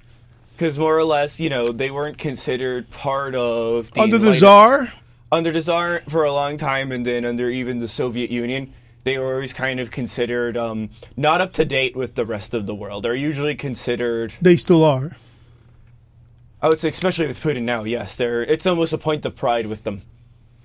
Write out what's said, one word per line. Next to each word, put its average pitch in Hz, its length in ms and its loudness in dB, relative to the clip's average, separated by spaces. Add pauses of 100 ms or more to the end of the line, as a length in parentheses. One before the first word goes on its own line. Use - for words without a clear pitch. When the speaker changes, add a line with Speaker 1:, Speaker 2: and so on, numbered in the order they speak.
(580)
Speaker 1:
'Cause 156 200 -2
more 156 180 2
or 160 80 2
less, 147 360 0
you 160 100 -2
know, 123 160 0
they 123 240 -2
weren't 143 280 -6
considered 127 720 -6
part 135 420 -4
of 117 580 -2
the - 100 0
Speaker 2:
Under 214 160 4
the 214 80 4
Speaker 1:
enlightened 196 140 6
Speaker 2:
Tsar? 214 520 10 (400)
Speaker 1:
Under 165 180 2
the 160 120 0
Tsar 170 460 -2
for 156 140 0
a 143 100 2
long 143 260 -2
time, 135 340 -4
and 123 120 -4
then 120 200 -2
under 120 260 -2
even 123 280 -4
the 117 100 -6
Soviet 123 420 -4
Union, 127 420 -6 (320)
they 131 140 -2
were 131 160 -4
always 131 200 -6
kind 131 260 -4
of 120 100 -8
considered, 120 680 -4
um, 113 340 -6 (260)
not 151 240 2
up 185 140 -4
to 170 100 0
date 131 320 -2
with 123 180 -6
the 123 120 0
rest 107 280 -8
of 107 120 -4
the 104 80 -6
world. 101 280 -10
They're 117 140 -2
usually 143 400 -2
considered 120 880 -4
Speaker 2:
They 175 140 8
still 165 280 4
are. 143 320 0 (1400)
Speaker 1:
I 156 80 2
would 160 100 4
say, 160 120 0
especially 170 360 -2
with 127 160 -8
Putin 135 200 -2
now, 117 200 -2
yes. 110 320 -6
They're, 120 280 0
it's 160 240 0
almost 165 260 0
a 156 60 -2
point 156 280 -4
of 123 80 -8
pride 120 320 -2
with 107 180 -8
them. 101 180 -8 (640)